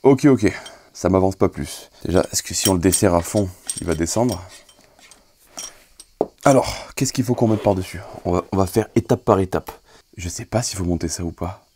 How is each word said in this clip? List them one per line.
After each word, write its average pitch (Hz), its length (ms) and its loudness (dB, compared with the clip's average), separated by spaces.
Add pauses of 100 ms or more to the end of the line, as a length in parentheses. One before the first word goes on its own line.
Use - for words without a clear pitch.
Ok, 135 220 4
ok, 107 280 4 (400)
ça - 160 -4
m'avance 95 280 4
pas 98 120 2
plus. - 400 -8 (160)
Déjà, 85 280 2
est-ce - 100 -4
que - 100 -12
si - 160 -2
on 95 60 4
le 87 60 0
desserre 92 340 2
à 85 80 2
fond, 101 260 -2 (320)
il 82 60 -8
va 85 80 -2
descendre ? 90 480 -2 (2000)
Alors, 135 300 4 (220)
qu'est-ce 135 160 -2
qu'il 131 120 -2
faut 120 120 0
qu'on 120 100 2
mette 110 160 2
par-dessus ? 92 380 0 (240)
On 90 80 0
va, 87 180 0
on 98 60 -2
va 95 100 2
faire 110 300 -2
étape - 280 0
par 104 140 6
étape. 90 320 -2 (480)
Je 87 100 -10
sais 113 160 -12
pas 113 180 -2
s'il - 140 -8
faut 95 80 -6
monter 85 240 -4
ça 87 160 -8
ou 85 80 -8
pas. - 440 -12